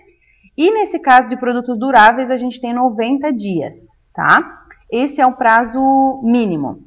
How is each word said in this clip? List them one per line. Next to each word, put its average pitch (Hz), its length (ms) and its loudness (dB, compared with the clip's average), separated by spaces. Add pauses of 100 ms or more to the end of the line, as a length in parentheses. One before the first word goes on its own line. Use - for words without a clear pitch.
(560)
E 339 140 2
nesse 427 260 -2
caso 254 320 4
de 247 80 -6
produtos 247 400 -4
duráveis, 240 540 4
a 262 60 0
gente 240 220 -8
tem 240 140 -8
noventa 247 580 -2
dias, 190 440 -6 (360)
tá? 175 520 -2 (280)
Esse 277 300 -4
é 254 60 4
o 254 60 0
prazo 262 920 0
mínimo. 208 640 -2